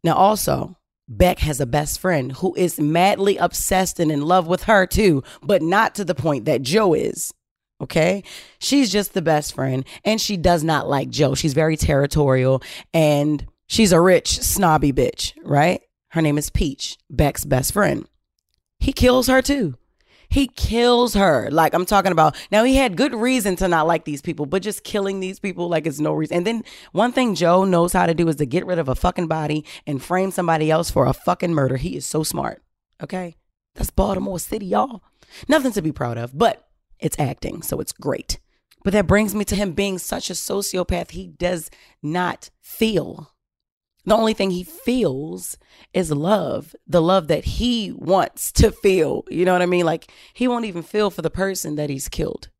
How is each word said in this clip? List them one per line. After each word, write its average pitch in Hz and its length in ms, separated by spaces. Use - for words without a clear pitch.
Now, 165 100
also, 185 600
Beck 123 320
has 147 200
a 139 60
best 147 320
friend 147 320
who 170 240
is 180 240
madly 180 580
obsessed 185 640
and 156 140
in 143 100
love 175 240
with 180 180
her, 202 220
too, 175 380
but 175 180
not 185 360
to 208 80
the 170 100
point 143 300
that 139 180
Joe 180 320
is, - 400
okay? 170 420
She's 262 320
just 202 200
the 185 100
best 151 340
friend, 131 280
and 214 160
she 208 160
does 175 260
not 156 260
like 139 220
Joe. 135 240
She's 143 200
very 156 220
territorial, 135 840
and 151 500
she's 220 240
a 170 100
rich, 180 380
snobby 156 540
bitch, 131 400
right? 156 380
Her 165 120
name 147 160
is 151 100
Peach, - 480
Beck's 147 360
best 131 280
friend. 190 340
He - 140
kills 247 340
her, 262 160
too. 254 320
He 277 140
kills 240 680
her. 165 360
Like, 156 240
I'm 175 100
talking 190 280
about, 156 240
now 214 100
he 262 140
had 247 200
good 269 200
reason 220 400
to 196 100
not 165 220
like 160 160
these 143 180
people, 147 240
but 98 160
just 107 220
killing 196 340
these 190 220
people, 175 280
like, 160 200
it's 147 100
no 151 140
reason. 156 240
And 175 100
then 226 160
one 226 180
thing 247 240
Joe 175 300
knows 175 280
how 180 140
to 170 80
do 165 140
is 151 80
to 143 100
get 151 180
rid 175 140
of 143 100
a 127 60
fucking 180 320
body 156 380
and 139 120
frame 185 300
somebody 160 400
else 160 180
for 139 180
a 131 60
fucking 170 400
murder. 135 260
He 147 180
is 143 100
so 160 160
smart, - 400
okay? 180 360
That's - 160
Baltimore 196 480
City, - 280
y'all. 208 360
Nothing 269 240
to - 100
be 156 80
proud 120 260
of, 123 220
but - 260
it's - 180
acting, - 440
so - 180
it's - 100
great. - 480
But 196 80
that 190 160
brings 202 260
me 208 120
to 196 100
him 202 160
being 190 260
such - 320
a 180 40
sociopath. 180 760
He 180 160
does 175 460
not 175 460
feel. - 720
The 208 100
only 220 160
thing 196 180
he 180 140
feels 180 920
is 175 180
love, 151 640
the 170 160
love 175 260
that 160 160
he 226 480
wants - 600
to 208 200
feel. 165 560
You 170 160
know 185 80
what 180 80
I 180 60
mean? 175 180
Like, 160 260
he 247 160
won't 240 160
even 170 180
feel 208 280
for - 100
the 165 80
person 180 480
that 151 140
he's 135 180
killed - 400